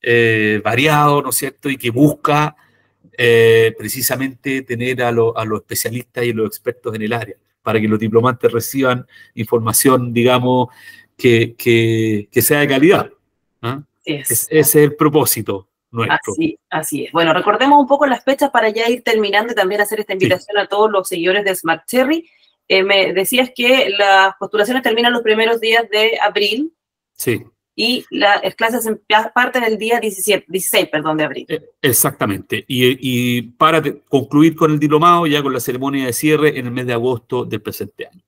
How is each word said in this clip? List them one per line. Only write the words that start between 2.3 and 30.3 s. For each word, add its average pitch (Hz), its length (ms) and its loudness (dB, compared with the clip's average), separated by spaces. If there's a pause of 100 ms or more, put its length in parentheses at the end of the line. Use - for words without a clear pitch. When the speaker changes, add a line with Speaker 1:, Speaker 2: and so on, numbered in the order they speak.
Speaker 1:
eh, 113 600 4
precisamente 131 840 -6
tener 123 400 -6
a 120 80 0
lo-, 117 260 0
a 113 80 -6
los 110 160 -6
especialistas 120 640 -8
y 120 80 -4
los 110 140 -4
expertos - 480 -10
en 110 80 -8
el 107 100 -4
área, 107 240 -8 (260)
para 110 180 0
que 107 80 0
los 107 100 0
diplomantes 117 540 2
reciban 123 540 -2 (280)
información, 120 760 0
digamos, 123 560 2 (480)
que, 117 400 2
que, 113 760 0
que 117 120 0
sea 147 180 2
de 143 80 0
calidad, 139 420 2 (500)
¿ah? 131 220 -8 (260)
Speaker 2:
Así 151 60 -4
es. - 160 -8
Speaker 1:
Es-, - 200 -4
ese 160 100 4
es 147 160 2
el 147 180 4
propósito 123 760 -2 (220)
nuestro. 110 420 -4
Speaker 2:
Así, 160 260 -4 (100)
así - 380 -6
es. - 60 -18
Bueno, 165 200 2
recordemos 269 480 4
un 269 80 0
poco 285 180 2
las 247 160 -2
fechas 269 280 0
para 220 180 2
ya 220 200 -2
ir 240 140 -2
terminando 220 500 0
y - 40 -4
también 202 240 0
hacer 208 180 -2
esta 208 140 -8
Speaker 1:
Sí. 190 60 -6
Speaker 2:
invitación 196 400 0
a 190 100 -2
todos 214 220 2
los 190 180 -2
seguidores 185 360 -2
de 190 120 -2
Smart 165 320 -4
Cherry. 269 400 0 (400)
Eh, 190 160 2
me 196 280 2
decías 247 400 0
que 247 380 2
las 196 480 4
postulaciones 214 460 -2
terminan 240 280 2
los 240 100 -2
primeros 220 380 2
días 226 300 0
de 220 300 0
abril. 208 520 -2 (440)
Speaker 1:
Sí. 117 260 -4 (320)
Speaker 2:
Y 233 360 -2
la-, 202 340 0
las 190 100 -4
clases 233 320 -2
em-, 214 120 -4 (100)
ya 220 260 0
parten 247 300 0
el 220 120 -2
día 226 220 -2
diecisiete, 208 480 -2